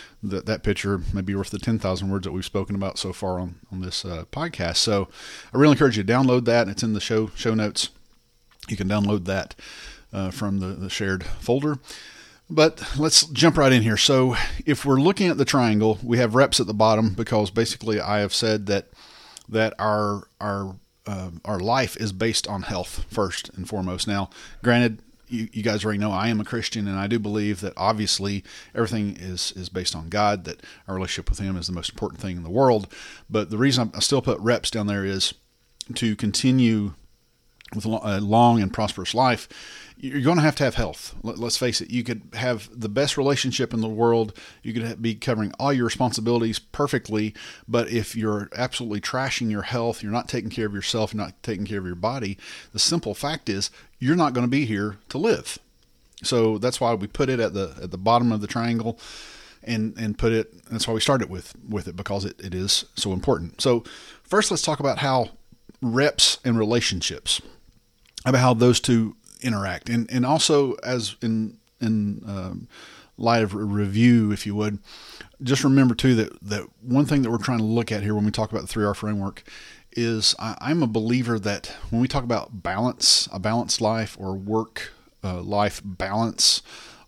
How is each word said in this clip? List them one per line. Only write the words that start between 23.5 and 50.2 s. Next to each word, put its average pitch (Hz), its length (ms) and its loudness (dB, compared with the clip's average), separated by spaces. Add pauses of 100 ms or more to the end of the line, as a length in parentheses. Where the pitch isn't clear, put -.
foremost. 92 380 -4
Now, 101 240 -2 (320)
granted, 120 400 4 (240)
you, 110 260 -6
you 110 80 -4
guys 107 240 0
already 104 140 0
know 104 120 0
I 98 180 -2
am 107 120 0
a - 20 -2
Christian, 110 440 -4
and 98 100 -4
I 98 80 -2
do 113 140 0
believe 104 420 -2
that 101 160 -6
obviously 101 640 0 (300)
everything 104 460 -2
is, 90 320 -6
is 92 180 -10
based 92 260 -6
on 80 140 -12
God, 104 360 0
that - 180 -14 (240)
our 95 80 -6
relationship 92 340 -6
with - 80 2
Him 95 180 -2
is 87 120 -6
the 92 60 -6
most 85 180 -8
important - 280 -8
thing 92 160 -6
in 87 80 -10
the 80 60 -10
world. 113 420 4 (380)
But 104 220 -2
the 107 80 -4
reason 123 340 2
I - 60 -10
still 135 240 2
put 123 160 0
reps 110 320 0
down 107 160 -2
there 101 180 0
is 95 300 -2 (580)
to 110 220 0
continue 113 800 2 (840)
with 104 100 -6
lo-, 110 160 -2
a 101 180 -2
long 113 400 6
and 98 140 0
prosperous 101 400 -4
life, 123 340 2 (540)
you're 135 200 -4
gonna 160 200 4
have 147 140 4
to 147 80 0
have 127 120 0
health. - 460 -4
Let, 113 160 -8
let's 113 200 -4
face 123 240 -2
it, - 100 -10
you 120 120 -2
could 113 180 -6 (120)
have 117 380 -4
the 110 180 -8
best 135 280 0
relationship 135 560 0
in 113 80 0
the 113 60 0
world, 113 460 2 (300)
you 113 100 -8
could 113 100 -4
ha-, 113 120 -8
be 113 180 -2
covering 110 460 -2
all 139 140 2
your 123 120 2
responsibilities 117 720 0
perfectly, 107 800 -2 (320)
but 113 220 0
if 113 260 -2
you're 107 400 -2
absolutely 117 460 -4
trashing 127 500 -2
your 104 120 -2
health, 117 380 -4
you're 104 100 -6
not 117 160 -4